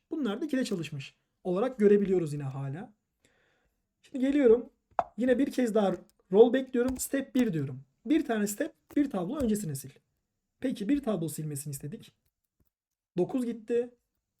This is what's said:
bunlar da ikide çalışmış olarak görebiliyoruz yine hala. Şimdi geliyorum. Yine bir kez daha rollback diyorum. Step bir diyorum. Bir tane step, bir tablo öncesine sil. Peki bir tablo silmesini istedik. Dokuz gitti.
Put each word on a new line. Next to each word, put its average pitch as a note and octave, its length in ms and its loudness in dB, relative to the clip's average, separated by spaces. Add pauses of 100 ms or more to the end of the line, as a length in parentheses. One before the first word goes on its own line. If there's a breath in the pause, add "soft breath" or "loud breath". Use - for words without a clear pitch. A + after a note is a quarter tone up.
(120)
bunlar B3 300 -4
da E4 40 -4
ikide C4 200 -2
çalışmış D#3 500 -8 (280)
olarak G#3 360 -2
görebiliyoruz F#3+ 540 4
yine D3 100 -8
hala. C#3 500 -8 (1080)
Şimdi B3+ 240 -4
geliyorum. C4 440 4 (480)
Yine B3 220 2
bir C#4 120 0
kez A#3 240 0
daha G3 200 2 (360)
rollback B3 420 6
diyorum. B3+ 240 0
Step - 380 -6
bir A#3 180 2
diyorum. C3+ 280 -6 (240)
Bir D4+ 200 2
tane G#3+ 220 0
step, D4 260 -6 (220)
bir C#4+ 140 0
tablo G3 280 -6
öncesine G#3+ 440 -2
sil. C3+ 120 -20 (640)
Peki A3+ 300 -4
bir C#4+ 140 0
tablo E3 260 -2
silmesini D3+ 420 -8
istedik. D3+ 420 -14 (1040)
Dokuz G3+ 280 -2
gitti. A#3+ 440 -4 (500)